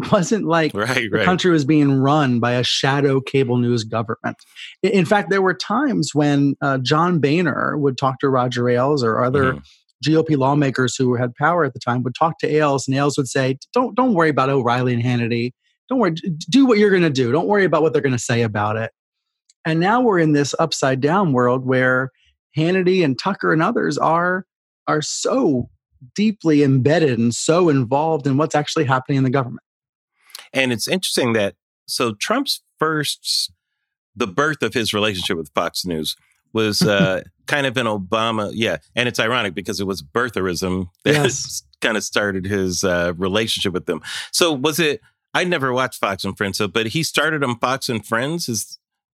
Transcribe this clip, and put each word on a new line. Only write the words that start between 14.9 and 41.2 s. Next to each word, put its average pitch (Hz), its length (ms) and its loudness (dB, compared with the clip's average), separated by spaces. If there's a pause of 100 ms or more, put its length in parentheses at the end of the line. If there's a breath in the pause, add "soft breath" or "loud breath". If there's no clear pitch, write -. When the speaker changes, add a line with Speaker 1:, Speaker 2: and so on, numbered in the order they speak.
Speaker 1:
and 117 100 0
Hannity. 120 480 -2 (380)
Don't 262 80 -2
worry, 202 140 2
d-, 170 180 -6 (220)
do 262 160 6
what 220 100 4
you're 208 140 6
gonna 175 180 4
do. 127 220 0
Don't 170 160 0
worry 202 180 2
about 156 160 2
what 160 100 2
they're 147 120 0
gonna 127 160 0
say 117 240 0
about 107 340 -2
it." 110 140 -6 (760)
And 160 140 0
now 202 200 2
we're 214 200 2
in 156 140 4
this 143 260 2
upside 135 420 0
down 160 320 2
world 123 320 2
where 127 460 2 (440)
Hannity 180 480 2
and 135 140 0
Tucker 190 340 -2
and 160 120 2
others 170 340 -2
are, 175 480 -2 (420)
are 151 140 0
so 156 680 -2 (460)
deeply 165 480 2
embedded 135 560 4
and 117 160 2
so 175 320 2
involved 139 580 2
in 135 120 0
what's 151 180 0
actually 147 300 0
happening 131 320 0
in 131 80 2
the 127 40 0
government. 123 340 -4 (920 loud breath)
Speaker 2:
And 131 180 2
it's 113 160 -4
interesting 147 460 0
that, 101 220 0 (320)
so 117 260 -2
Trump's - 480 -4 (180)
first, - 720 -4 (640)
the 110 120 -2
birth 143 360 -2
of 107 100 -2
his 113 200 -2
relationship 101 440 -2
with 80 160 -8
Fox 87 320 -2
News 80 300 -6 (380)
was, 110 280 0
Speaker 1:
<laughs> - 0 -
Speaker 2:
uh, 98 420 2 (240)
kind 143 180 0
of 127 120 -2
an 123 100 0
Obama, 107 640 -2
yeah. 98 240 -2 (180)
And 120 140 0
it's 113 100 -4
ironic 113 360 0
because 95 240 -6
it 98 80 -4
was 92 140 -6
birtherism 92 880 -4 (140)
that 107 120 2
Speaker 1:
Yes. - 560 -2